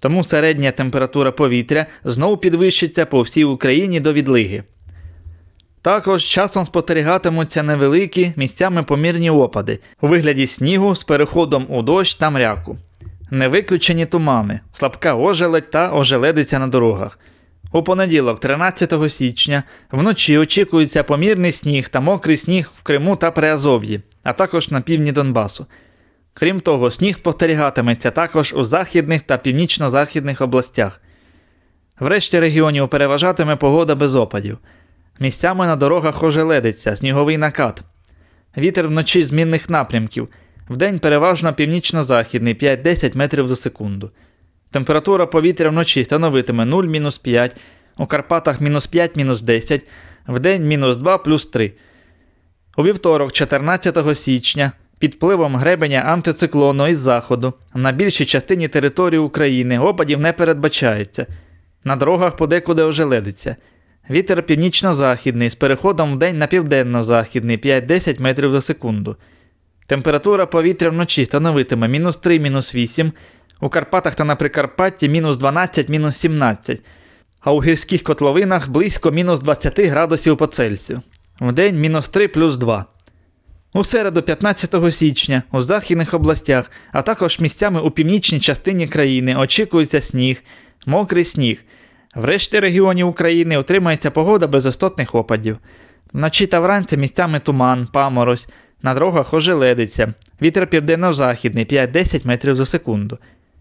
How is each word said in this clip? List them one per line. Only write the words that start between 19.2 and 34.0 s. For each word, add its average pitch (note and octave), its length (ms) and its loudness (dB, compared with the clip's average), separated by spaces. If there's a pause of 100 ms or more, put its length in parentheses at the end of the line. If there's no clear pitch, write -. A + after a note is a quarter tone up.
вночі D#3 480 2
очікується D#3+ 640 2
помірний F3 500 0
сніг C#3+ 360 -4
та C3 120 -2
мокрий D#3+ 360 0
сніг E3+ 420 -2
в - 40 -20
Криму D#3 340 0
та E3 140 0
Приазов'ї, C#3 720 0 (220)
а B2 100 -2
також E3+ 380 -2
на C#3 100 -2
півдні D3+ 320 0
Донбасу. B2+ 540 -2 (680)
Крім F3+ 260 0
того, B2+ 300 2
сніг F#3 260 -2
спостерігатиметься C#3 960 0
також D#3+ 460 -2
у C3+ 80 0
західних D#3+ 580 0
та B2+ 160 -2
північно-західних C#3 1040 -2
областях. B2 600 -2 (1000)
В C3 60 -2
решті F3+ 340 0
регіонів D3+ 480 2
переважатиме D3+ 680 0
погода D3+ 380 2
без C#3 220 0